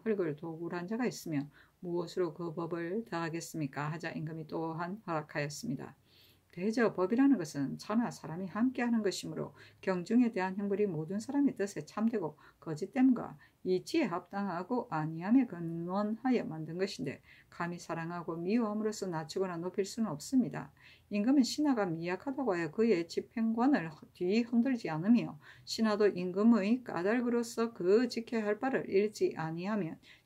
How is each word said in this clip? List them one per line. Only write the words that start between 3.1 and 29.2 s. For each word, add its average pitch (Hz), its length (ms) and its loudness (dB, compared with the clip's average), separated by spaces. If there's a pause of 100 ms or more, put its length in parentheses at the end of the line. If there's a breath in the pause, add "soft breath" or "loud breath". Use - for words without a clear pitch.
하자 165 200 -6
임금이 160 360 -8
또한 165 600 -6
허락하였습니다. 151 880 -6 (600 soft breath)
대저 214 380 2
법이라는 233 440 4
것은 151 400 -4
천하 214 320 -2
사람이 160 380 -8
함께하는 233 560 0
것이므로 160 500 -4 (280 loud breath)
경중에 220 500 2
대한 185 240 -2
형벌이 202 300 0
모든 165 340 -4
사람의 269 380 0
뜻에 190 260 -4
참되고 208 540 -2 (240 loud breath)
거짓됨과 226 760 2 (280 soft breath)
이치에 185 400 0
합당하고 185 840 -4
아니함에 165 580 2
근원하여 185 1000 -2
만든 160 320 -8
것인데 185 440 -4 (280 loud breath)
감히 175 280 -6
사랑하고 170 600 -6
미워함으로써 214 720 0
낮추거나 175 500 -4
높일 180 260 -2
수는 214 260 -2
없습니다. 165 640 0 (380 loud breath)
임금은 233 340 6
신하가 247 440 2
미약하다고 185 640 -2
하여 170 180 0
그의 196 380 4
집행관을 226 800 0 (240)
뒤 185 260 2
흔들지 233 500 2
않으며 165 480 4 (280 loud breath)
신하도 214 420 4
임금의 196 800 4
까닭으로서 233 880 0
그 202 340 4
지켜야 226 380 -4
할 208 140 0
바를 262 300 -2
잃지 202 460 2